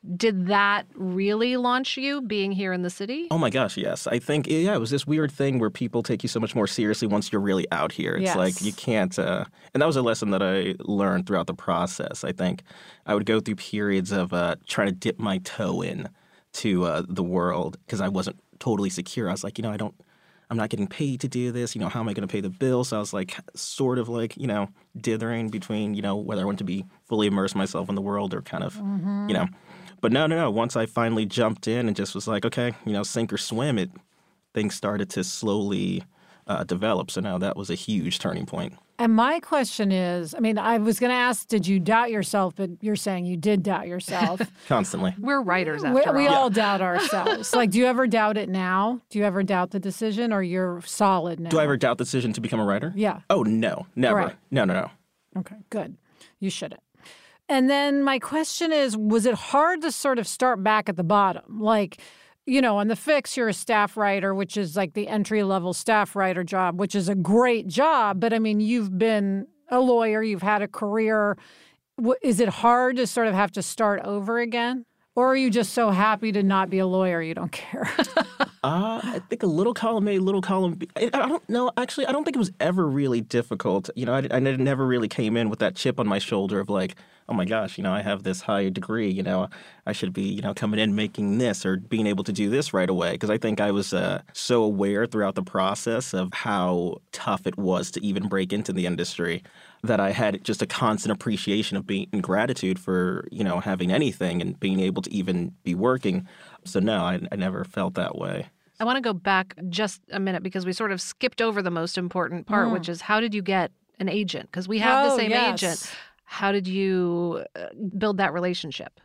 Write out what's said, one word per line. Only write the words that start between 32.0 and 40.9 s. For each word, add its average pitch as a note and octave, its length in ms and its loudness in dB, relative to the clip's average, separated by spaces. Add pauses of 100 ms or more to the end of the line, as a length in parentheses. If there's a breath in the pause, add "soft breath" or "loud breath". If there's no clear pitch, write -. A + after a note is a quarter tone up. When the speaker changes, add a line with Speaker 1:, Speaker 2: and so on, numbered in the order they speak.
Speaker 2:
was G2+ 140 -6
like, G#2 160 -2
"Okay, A#2+ 300 -2 (100)
you G#2+ 80 -4
know, G2+ 120 -2
sink A#2 280 -4
or G2+ 60 -4
swim," A#2+ 400 -2
it, F#2 120 -2 (600)
things G#2+ 220 -2
started G2+ 340 -4
to F#2+ 160 -4
slowly, G2 800 -2 (420 soft breath)
uh, - 160 -4
develop. F#2+ 480 -2
So F#2+ 120 -4
now F#2+ 160 -4
that G2 180 -2
was G2 140 -10
a E2+ 40 -2
huge F2+ 440 -4
turning F#2 260 -4
point. - 300 -8 (240)
Speaker 3:
And A3+ 160 4
my C4+ 260 4
question A#3 500 0
is, F3+ 440 0
I E4+ 60 -6
mean, A3 180 2
I A3+ 180 2
was G#3+ 240 2